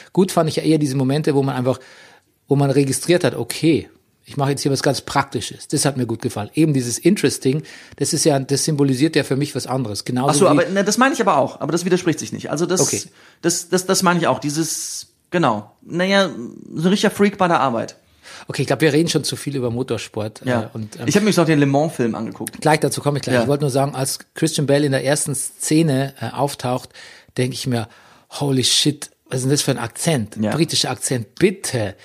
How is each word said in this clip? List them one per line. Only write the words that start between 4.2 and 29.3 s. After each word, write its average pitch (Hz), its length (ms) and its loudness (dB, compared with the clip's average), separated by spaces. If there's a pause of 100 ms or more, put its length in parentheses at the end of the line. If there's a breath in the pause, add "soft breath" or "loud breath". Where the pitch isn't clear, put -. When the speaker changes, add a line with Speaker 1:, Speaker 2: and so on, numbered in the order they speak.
Speaker 1:
ich - 60 -18
mache 139 140 0
jetzt 143 120 -2
hier 139 120 0
was 131 100 -2
ganz 135 160 2
Praktisches. - 720 -6
Das - 160 0
hat 143 100 0
mir 127 100 0
gut 113 160 -4
gefallen. 107 320 -6
Eben 156 200 4
dieses 120 260 -2
Interesting, 151 640 2 (320 loud breath)
das - 160 -2
ist 143 140 0
ja, 147 120 4
das 135 280 -2
symbolisiert 143 500 2
ja 143 80 4
für 131 140 -2
mich 143 180 -4
was 127 120 -6
anderes. 117 360 -4
Genauso 127 260 0
Speaker 2:
Ach 143 40 4
so, 147 120 6
Speaker 1:
wie 170 40 6
Speaker 2:
aber, 156 200 4
ne, 190 140 0
das 208 140 0
meine 262 180 4
ich - 60 -2
aber 185 160 2
auch. 131 240 0
Aber 147 100 -4
das 175 140 -2
widerspricht 175 340 0
sich 117 140 -10
nicht. 107 180 -10
Also 151 140 -2
das, 180 160 0
Speaker 1:
Okay. - 220 -2 (380 soft breath)
Speaker 2:
das, - 280 -2
das, 180 160 0
das 185 180 0
meine 175 160 4
ich 156 80 2
auch. 131 120 2
Dieses, - 760 -6 (180)
genau. 123 400 0 (100)
Naja, 190 480 0 (460)
so 160 60 -4
ein 170 80 2
richtiger 202 220 4
Freak 202 260 2
bei 185 100 2
der 165 140 2
Arbeit. 117 340 -2 (540 loud breath)
Speaker 1:
Okay, - 140 -4
ich 120 40 -2
glaub, 139 140 0
wir 156 100 6
reden 156 160 4
schon 151 160 0
zu 120 140 -4
viel 139 180 -6
über 123 160 -2
Motorsport, 113 720 -6
Speaker 2:
Ja. 123 200 0
Speaker 1:
äh, 110 100 -10
und, 107 260 -12
ähm, - 80 -10
Speaker 2:
Ich 143 80 2
hab 202 80 4
mir 214 100 4
noch 170 120 4
den 156 140 4
Le 143 60 4
Mans-Film 139 480 0
angeguckt. - 460 -10
Speaker 1:
Gleich 156 220 4
dazu 139 180 0
komme 143 200 -2
ich - 40 -6
gleich. 127 120 0
Speaker 2:
Ja. 120 80 4
Speaker 1:
Ich 117 40 0
wollte 143 160 0
nur 143 80 0
sagen, 135 240 0
als 135 240 -4 (160)
Christian 156 320 -2
Bale 143 180 4
in 139 60 0
der 131 140 0
ersten 143 300 0
Szene, 143 840 0
äh, 113 120 -8
auftaucht, 127 580 -4 (480 loud breath)
denk 127 160 -2
ich - 120 -10
mir, 117 220 -2 (540 soft breath)
„Holy 135 240 0
shit, - 440 0 (200)
was 131 100 -4